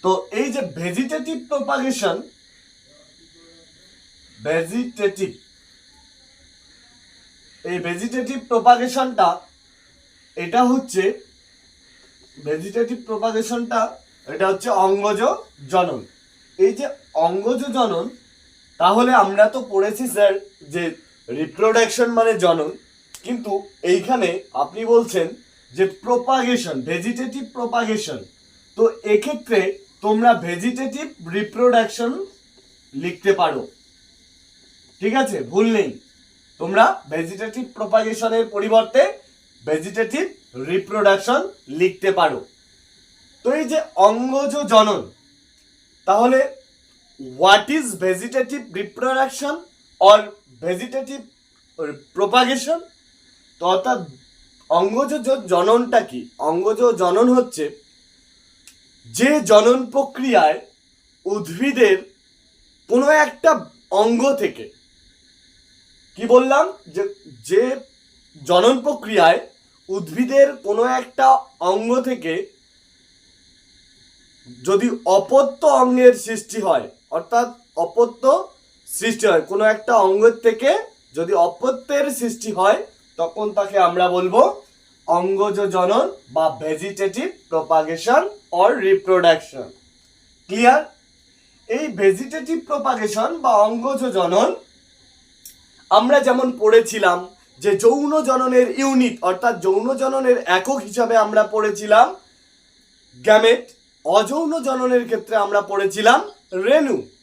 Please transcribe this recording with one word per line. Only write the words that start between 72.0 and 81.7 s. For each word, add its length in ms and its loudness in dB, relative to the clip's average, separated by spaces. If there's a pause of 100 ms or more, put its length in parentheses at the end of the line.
থেকে 260 -4 (2250)
যদি 200 0 (300)
অপত্য 440 2 (200)
অঙ্গের 320 6 (120)
সৃষ্টি 400 -8
হয়, 200 -2 (300)
অর্থাৎ 320 -2 (360)
অপত্য 400 -2 (720)
সৃষ্টি 320 -4
হয়, 200 2
কোনো 140 -2 (100)
একটা 180 -4 (140)
অঙ্গের 300 4 (100)
থেকে 240 2 (460)
যদি 160 -4 (160)
অপত্যের 580 -2 (120)